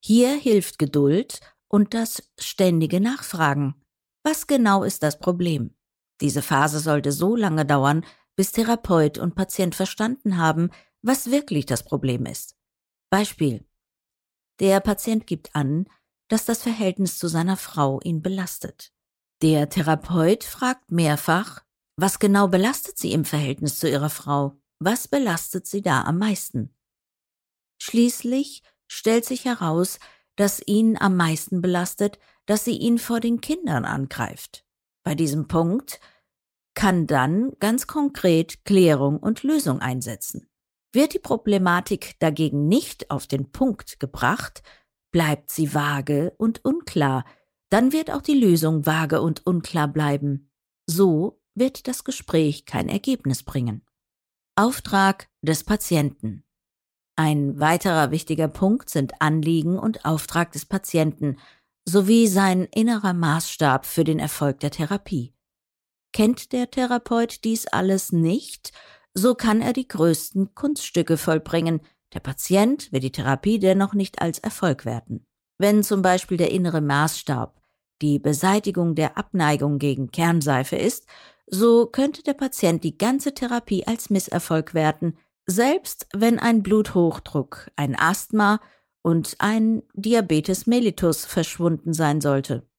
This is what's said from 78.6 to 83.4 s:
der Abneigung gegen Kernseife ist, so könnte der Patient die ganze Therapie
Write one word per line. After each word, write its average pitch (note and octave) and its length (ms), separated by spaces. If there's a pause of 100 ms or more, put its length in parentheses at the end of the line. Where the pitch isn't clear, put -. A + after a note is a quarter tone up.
der D#3 220
Abneigung D3 600
gegen C3+ 320
Kernseife D3+ 640
ist, - 300 (420)
so A#3 380
könnte C4+ 380
der C#4+ 100
Patient G3+ 500
die D#3+ 140
ganze C4+ 360
Therapie A#3+ 520